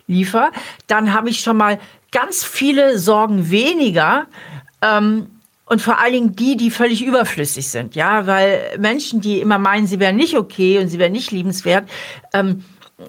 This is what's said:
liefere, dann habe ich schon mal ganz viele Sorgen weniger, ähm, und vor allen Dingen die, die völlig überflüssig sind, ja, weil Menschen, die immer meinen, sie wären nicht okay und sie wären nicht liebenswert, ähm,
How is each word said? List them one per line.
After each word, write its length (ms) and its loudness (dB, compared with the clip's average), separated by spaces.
liefere, 440 0
dann 260 2
habe 180 0
ich 100 -4
schon 160 0
mal 240 2
ganz 320 -2
viele 540 2
Sorgen 520 2
weniger, 760 2
ähm, 440 0
und 140 0
vor 180 0
allen 140 2
Dingen 240 0
die, 200 0
die 140 0
völlig 340 0
überflüssig 640 -2
sind, 280 -8
ja, 300 0
weil 520 0
Menschen, 420 -2
die 200 -2
immer 180 2
meinen, 280 2
sie 120 -2
wären 180 2
nicht 200 0
okay 420 2
und 100 0
sie 100 -6
wären 140 2
nicht 200 -6
liebenswert, 560 -2
ähm, 320 -2